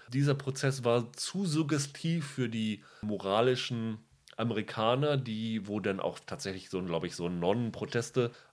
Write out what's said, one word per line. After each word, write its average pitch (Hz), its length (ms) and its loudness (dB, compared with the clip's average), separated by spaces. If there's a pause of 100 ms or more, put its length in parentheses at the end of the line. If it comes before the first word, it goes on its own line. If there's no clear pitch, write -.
(140)
dieser 139 200 4
Prozess 135 480 -2
war 117 300 2
zu - 320 -4
suggestiv 156 800 0
für 123 220 -2
die 110 340 -2 (200)
moralischen 110 960 2 (380)
Amerikaner, 117 800 2
die, 113 500 -2
wo 104 140 -2
dann 98 180 0
auch - 260 -2
tatsächlich 95 460 -8
so, 92 100 -2
glaub 85 220 0
ich, 87 140 -6
so 87 120 -2
Nonnenproteste 113 1000 0 (220)